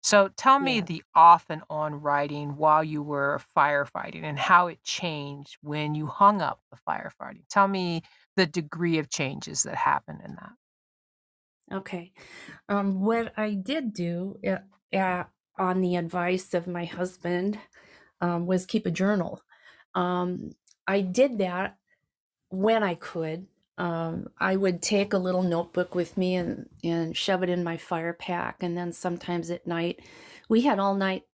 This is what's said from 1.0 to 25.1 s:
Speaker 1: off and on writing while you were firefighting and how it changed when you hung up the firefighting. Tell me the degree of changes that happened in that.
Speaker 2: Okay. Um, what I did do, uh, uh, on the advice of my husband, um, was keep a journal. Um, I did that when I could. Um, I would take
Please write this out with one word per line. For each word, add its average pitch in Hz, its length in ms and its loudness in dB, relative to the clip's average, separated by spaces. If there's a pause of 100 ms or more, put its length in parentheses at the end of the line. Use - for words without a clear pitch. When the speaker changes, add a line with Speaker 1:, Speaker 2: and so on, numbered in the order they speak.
Speaker 1:
off 170 360 10
and 160 200 -8
on 151 320 -6
writing 147 540 -2
while 156 280 6
you 151 180 -4
were 143 380 -2 (160)
firefighting 143 680 0
and 147 140 -6
how 175 300 6
it - 160 -12
changed 143 760 -8
when 151 340 -4
you 151 120 -4
hung 202 340 4
up - 200 -4 (100)
the - 60 -20 (100)
firefighting. - 640 -8
Tell 196 180 4
me 180 340 -2 (340)
the 190 100 4
degree 165 520 -2
of 147 120 -4
changes - 540 -4
that - 120 -8
happened - 480 -2
in - 120 -16
that. - 160 -20 (1160)
Speaker 2:
Okay. 190 420 -10 (560)
Um, 196 340 -2
what 226 360 0
I 214 160 -2
did 233 400 -4
do, 175 520 -6
uh, - 500 -6
uh, 185 280 0 (340)
on 185 240 0
the 180 140 0
advice 175 580 -2
of 175 120 0
my 175 200 -6
husband, 180 720 -4 (640)
um, 175 260 0
was 185 200 2
keep - 200 0
a 180 60 0
journal. 190 500 0 (520)
Um, 180 580 -2 (340)
I 196 160 2
did 226 360 2
that 185 400 -2 (720)
when 214 340 2
I 180 120 0
could. 165 520 -6 (300)
Um, 165 500 -4 (100)
I 190 180 0
would 190 260 0
take 202 320 0